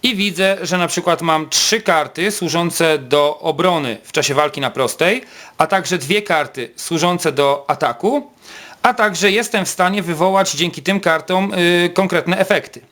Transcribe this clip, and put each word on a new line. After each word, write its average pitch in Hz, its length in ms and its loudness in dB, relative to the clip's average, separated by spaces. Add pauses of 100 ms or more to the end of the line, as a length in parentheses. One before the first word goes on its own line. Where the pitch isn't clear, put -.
i 247 120 2
widzę, 190 460 0
że 180 160 -2
na 175 100 0
przykład 170 340 0
mam 156 280 0
trzy - 320 0
karty 170 500 0
służące 165 680 0
do 147 420 2
obrony 156 640 -2
w - 80 -20
czasie 135 220 0
walki 143 280 0
na 123 100 -2
prostej, 165 520 0 (340)
a 156 100 2
także 185 300 0
dwie 165 240 0
karty 147 540 -4
służące 170 560 0
do 139 360 0
ataku, 170 640 -2 (500)
a 247 120 4
także 202 380 2
jestem 214 340 0
w - 40 -6
stanie 190 340 0
wywołać 185 480 2
dzięki 156 300 -2
tym 190 180 0
kartom, 185 540 0
y, 175 400 2
konkretne 180 440 0
efekty. 185 440 -2 (100)